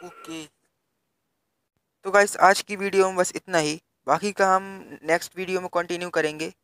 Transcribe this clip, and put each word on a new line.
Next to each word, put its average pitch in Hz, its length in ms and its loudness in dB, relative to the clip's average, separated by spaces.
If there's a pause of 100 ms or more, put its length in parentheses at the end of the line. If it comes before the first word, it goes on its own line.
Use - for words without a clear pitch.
ओके, 165 380 -16 (1600)
तो 196 60 -6
guys, 202 280 4
आज 190 220 6
की 208 140 -10
video 190 320 2
में 190 80 -4
बस 180 200 0
इतना 185 220 -4
ही। 151 240 -2 (260)
बाकी 170 240 0
का 190 240 2
हम 190 80 0 (400)
next 165 340 -2
video 185 240 -4
में 180 120 -10
continue 175 360 -4
करेंगे। 156 440 -4 (100)